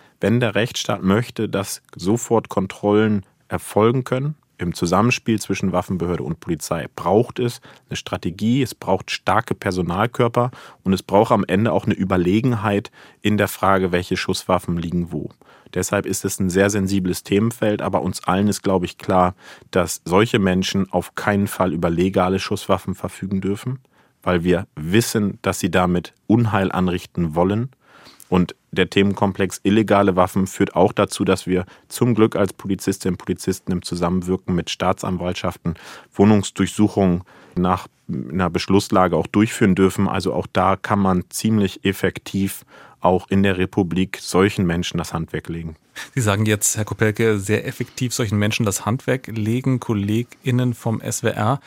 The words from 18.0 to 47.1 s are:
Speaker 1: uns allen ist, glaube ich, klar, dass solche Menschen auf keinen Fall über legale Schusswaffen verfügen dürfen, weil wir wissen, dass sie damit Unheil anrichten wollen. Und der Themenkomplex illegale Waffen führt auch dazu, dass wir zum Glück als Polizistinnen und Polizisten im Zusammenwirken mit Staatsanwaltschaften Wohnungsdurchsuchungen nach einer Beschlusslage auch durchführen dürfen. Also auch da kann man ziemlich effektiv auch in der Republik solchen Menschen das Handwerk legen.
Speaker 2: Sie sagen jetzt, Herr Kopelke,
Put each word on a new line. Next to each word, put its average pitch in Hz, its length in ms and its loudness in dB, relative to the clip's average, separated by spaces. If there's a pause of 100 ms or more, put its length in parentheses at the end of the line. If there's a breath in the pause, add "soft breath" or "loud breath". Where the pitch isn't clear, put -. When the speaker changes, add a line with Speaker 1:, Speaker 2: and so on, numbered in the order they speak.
Speaker 1:
uns 92 220 -6
allen 95 240 2
ist, 101 160 -2
glaube 92 220 2
ich, - 120 -10
klar, 98 380 2 (340 loud breath)
dass 87 340 0
solche 104 360 2
Menschen 92 520 0
auf 90 220 -4
keinen 101 340 0
Fall 92 260 -2
über 85 180 0
legale 92 480 2
Schusswaffen 95 560 -4
verfügen 98 440 -6
dürfen, 104 380 -4 (460 soft breath)
weil 90 200 2
wir 87 220 2 (100)
wissen, 101 680 0
dass 95 160 -2
sie 95 100 0
damit 90 460 0 (100)
Unheil 107 460 2
anrichten 87 640 -4
wollen. 104 340 2 (600 loud breath)
Und 90 260 2 (160)
der 92 180 0
Themenkomplex 98 720 0
illegale 101 540 4
Waffen 92 320 2
führt - 280 -2
auch 87 160 4
dazu, - 320 0
dass 95 220 0
wir 90 200 -2 (220 loud breath)
zum 123 280 0
Glück 110 200 2
als 101 180 -2
Polizistinnen 95 600 -4
und - 100 -8
Polizisten - 480 -6
im 90 120 -2
Zusammenwirken 90 720 -2
mit 85 160 -4
Staatsanwaltschaften 90 1040 -4 (380 loud breath)
Wohnungsdurchsuchungen 98 1080 2 (340 loud breath)
nach 90 300 0 (220)
einer 85 420 -4
Beschlusslage 92 640 2
auch 78 120 0
durchführen 104 480 2
dürfen. 95 320 2
Also 92 260 -2
auch 82 180 -4
da 95 240 2
kann 101 240 -2
man 92 300 2
ziemlich 107 560 0
effektiv 98 800 -2 (360 loud breath)
auch 92 280 2
in 98 140 4
der 98 140 2
Republik 92 640 0
solchen 98 440 2
Menschen 85 320 -2
das 85 160 -6
Handwerk 82 340 -6
legen. 82 300 -10 (380 loud breath)
Speaker 2:
Sie 135 60 0
sagen 107 240 2
jetzt, 107 320 0
Herr 107 80 -4
Kopelke, 110 540 0